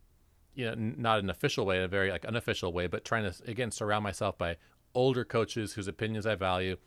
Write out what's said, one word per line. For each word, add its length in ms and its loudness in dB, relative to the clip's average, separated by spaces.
you 120 -4
know, 60 -2
n-, 260 -2
not 220 4
an 100 0
official 340 0
way, 180 4
a 60 0
very, 220 2
like, 160 -4
unofficial 480 -2
way, 140 0
but 180 -4
trying 180 0
to, 100 -4
again, 200 -4
surround 320 0
myself 340 -2
by 220 -2
older 300 4
coaches 480 0
whose 160 -6
opinions 380 -2
I 80 2
value, 420 0